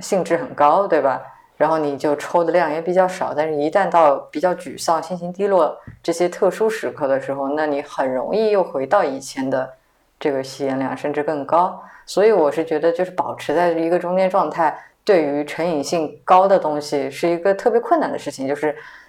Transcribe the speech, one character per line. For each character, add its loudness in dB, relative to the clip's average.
兴 -2
致 0
很 -4
高， 4
对 2
吧？ 0
然 2
后 0
你 -2
就 0
抽 0
的 0
量 2
也 -4
比 -4
较 4
少， -4
但 0
是 -2
一 0
旦 2
到 6
比 -6
较 2
沮 -10
丧、 0
心 -8
情 -8
低 -4
落 2
这 -2
些 0
特 0
殊 0
时 -6
刻 -4
的 2
时 -6
候， -4
那 -2
你 -2
很 -4
容 -4
易 0
又 2
回 -2
到 2
以 -2
前 -6
的 -2
这 0
个 -2
吸 -8
烟 -2
量， -4
甚 -6
至 -2
更 -4
高。 0
所 2
以 6
我 4
是 -2
觉 -2
得， 2
就 0
是 -12
保 -4
持 -4
在 2
一 0
个 2
中 0
间 4
状 2
态， 0
对 6
于 0
成 -6
瘾 0
性 -4
高 6
的 6
东 -2
西 -4
是 -2
一 0
个 2
特 0
别 4
困 0
难 0
的 -6
事 -8
情， -10
就 -2
是 -2